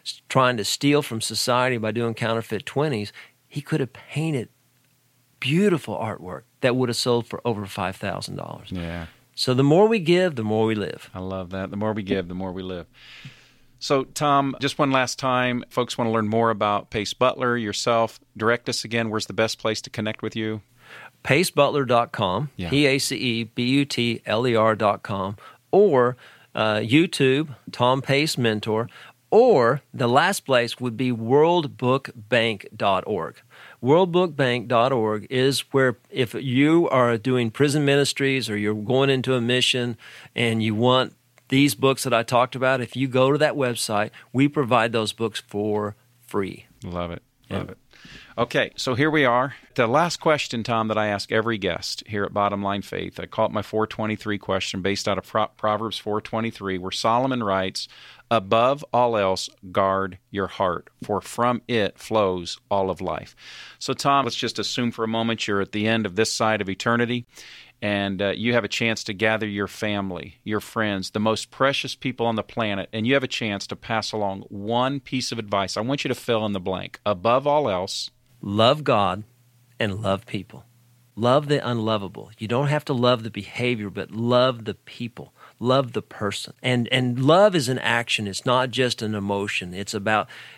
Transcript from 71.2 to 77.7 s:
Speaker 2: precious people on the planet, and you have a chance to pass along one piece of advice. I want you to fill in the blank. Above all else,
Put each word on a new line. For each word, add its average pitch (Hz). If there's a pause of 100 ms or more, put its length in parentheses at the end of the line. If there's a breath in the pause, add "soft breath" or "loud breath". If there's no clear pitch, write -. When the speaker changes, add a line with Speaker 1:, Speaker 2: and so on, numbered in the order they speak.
Speaker 2:
precious 135
people 120
on 113
the 107
planet, 101
and 110
you 135
have 135
a 127
chance 104
to 104
pass 110
along 98
one 117
piece 131
of 117
advice. 101
I 107
want 135
you 143
to 127
fill 110
in 101
the 98
blank. 92
Above 113
all 147
else, 95 (280)